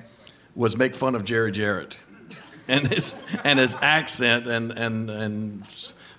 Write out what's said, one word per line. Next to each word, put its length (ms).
was 220
make 180
fun 200
of 100
Jerry 280
Jarrett 460
and 180
his, 260
and 140
his 240
accent. 640
And, 260
and, 380
and 540
s-, 300